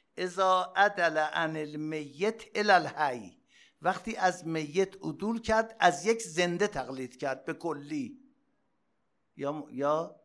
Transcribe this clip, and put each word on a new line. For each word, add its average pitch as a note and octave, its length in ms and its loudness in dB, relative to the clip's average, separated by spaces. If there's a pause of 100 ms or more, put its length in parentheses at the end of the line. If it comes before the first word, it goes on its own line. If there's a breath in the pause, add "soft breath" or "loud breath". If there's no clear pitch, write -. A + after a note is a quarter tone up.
(160 soft breath)
اذا F#3 600 2
عدل F#3 420 4
عن D#3 380 0
المیت D3+ 840 -6 (120)
الی G#3 160 0
الحی، C#3 640 2 (460 loud breath)
وقتی F#3 340 -2
از F#3 300 0
میت D#3+ 560 -2
عدول G3+ 380 -4
کرد، A3 400 0
از E3+ 260 4
یک A3+ 160 2
زنده F3 440 0
تقلید C3 500 -6
کرد C3+ 280 -6
به D3 100 -6
کلی، C#3+ 680 -8 (1160)
یا، C#3+ 340 -6
یا D3+ 540 -2